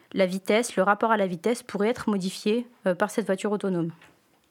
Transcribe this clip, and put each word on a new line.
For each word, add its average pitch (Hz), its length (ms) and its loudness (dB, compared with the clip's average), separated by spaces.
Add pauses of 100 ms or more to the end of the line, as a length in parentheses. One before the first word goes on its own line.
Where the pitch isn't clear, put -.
(120)
la 190 140 4
vitesse, 208 480 0
le 190 80 2
rapport 208 300 2
à 220 40 4
la 196 120 2
vitesse 214 340 -4
pourrait 202 260 -2
être 240 220 -2
modifié, 208 560 0 (200)
euh, 180 80 4
par 202 160 0
cette 214 160 -2
voiture 196 260 -2
autonome. 180 400 -2 (580)